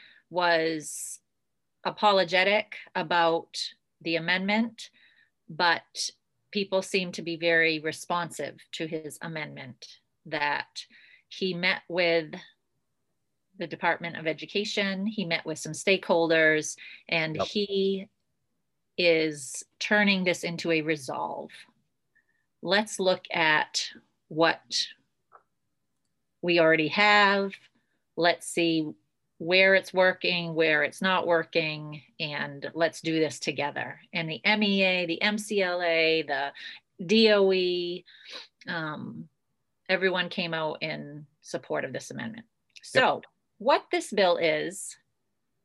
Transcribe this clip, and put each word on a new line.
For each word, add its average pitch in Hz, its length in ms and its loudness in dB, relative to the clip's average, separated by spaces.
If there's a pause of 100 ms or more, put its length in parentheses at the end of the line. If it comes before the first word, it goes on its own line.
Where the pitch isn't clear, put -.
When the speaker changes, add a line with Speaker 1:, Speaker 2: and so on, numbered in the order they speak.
(300)
Speaker 1:
was 165 920 0 (640)
apologetic 190 920 2 (180)
about 170 640 0 (420)
the 165 160 -2
amendment, 190 720 -2 (580)
but 165 600 -2 (400)
people 196 320 -2
seem 185 300 -4
to - 100 -10
be 165 140 -6
very 165 420 2
responsive 156 800 -6 (160)
to 165 140 -8
his 156 360 -10
amendment, 143 640 -12 (380)
that 147 600 -4 (440)
he 185 240 -4
met 180 360 -2
with 170 440 0 (1300)
the 175 80 -8
Department 165 520 -4
of 160 80 -8
Education, 196 800 -4
he 214 180 -4
met 165 220 -4
with 156 120 -6
some 156 140 -8
stakeholders, 160 1040 2 (320)
and 160 280 -2
Speaker 2:
Yep. 185 100 -2
Speaker 1:
he 196 640 -2 (920)
is 160 640 0 (140)
turning 202 460 2
this 175 200 0
into 170 280 -4
a 156 100 2
resolve. 147 680 -6 (1120)
Let's 202 400 -2
look 185 320 0
at - 560 0 (400)
what 160 320 2 (1800)
we 175 180 4
already 160 280 6
have. 202 640 4 (640)
Let's 165 300 2
see 160 460 0 (460)
where 185 360 4
it's 185 180 0
working, 180 600 2
where 156 300 2
it's - 160 -6
not 185 260 0
working, 156 760 -2 (180)
and 143 540 -8
let's 160 260 0
do 160 180 -2
this 151 220 0
together. 139 600 -6 (120)
And 165 180 -4
the - 140 -8
M 208 180 4
E 196 200 4
A, 180 240 2
the 165 160 -4
M 208 160 0
C 208 240 0
L 180 200 -2
A, 165 400 2
the 139 300 -4 (520)
D 214 280 6
O 196 200 6
E, 180 520 -2 (640)
um, 160 600 -8 (600)
everyone 180 400 0
came 175 240 -6
out 160 300 -4
in 151 440 -8 (140)
support 151 460 -6
of 131 80 -10
this 127 160 -10
amendment. 123 340 -10 (500)
Speaker 2:
Yep. 139 80 4
Speaker 1:
So 170 200 2 (360)
what 285 320 2
this 339 220 -4
bill 185 240 4
is, 156 600 -2 (680)